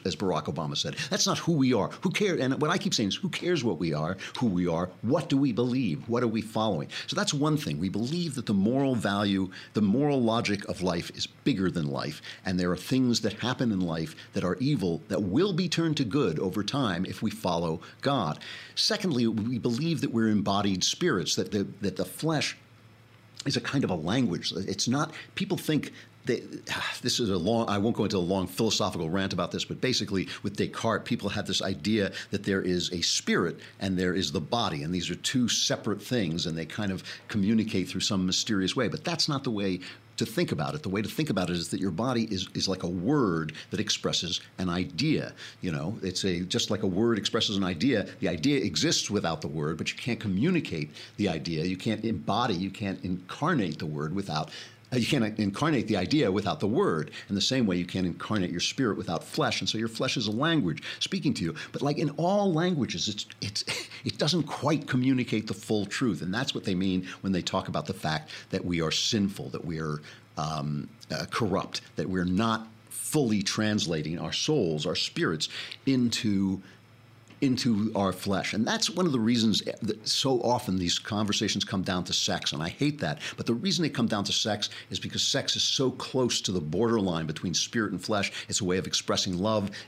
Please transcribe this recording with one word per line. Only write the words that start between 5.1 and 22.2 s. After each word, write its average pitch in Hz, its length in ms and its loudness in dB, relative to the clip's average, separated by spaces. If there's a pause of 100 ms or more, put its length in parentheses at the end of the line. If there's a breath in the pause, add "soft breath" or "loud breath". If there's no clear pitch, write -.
do 143 80 4
we 135 160 4
believe? 120 560 0
What 117 140 2
are 120 40 4
we 110 140 0
following? 107 480 0 (160 loud breath)
So - 100 -6
that's 208 160 0
one 151 260 2
thing. 80 220 -4
We 92 100 0
believe 139 440 -2
that 120 140 -6
the 110 80 4
moral 127 400 4
value, 101 560 2 (240 loud breath)
the 107 80 4
moral 135 360 4
logic 110 480 2
of - 140 -6
life 87 300 0
is - 160 -6
bigger 95 420 0
than 80 160 0
life, 69 380 -4 (200 loud breath)
and 92 160 0
there 90 120 2
are 90 40 0
things 127 460 2
that 107 120 0
happen 120 380 0
in 92 100 2
life 82 340 -2 (180 loud breath)
that 95 100 -2
are 90 120 2
evil 98 540 0
that - 120 0
will 180 320 2
be 175 160 0
turned 160 280 2
to 135 80 0
good 98 340 2
over 95 240 0
time 98 420 0
if - 160 -8
we 113 80 2
follow 85 520 0 (200 loud breath)
God. 110 380 0 (340 loud breath)
Secondly, 170 540 2
we 113 320 0
believe 135 420 0
that 135 100 0
we're 113 180 4
embodied 101 540 2
spirits, 113 520 2
that 98 160 0
the, 101 160 2 (140)
that 98 160 -2
the 92 80 -2
flesh - 520 -2 (880)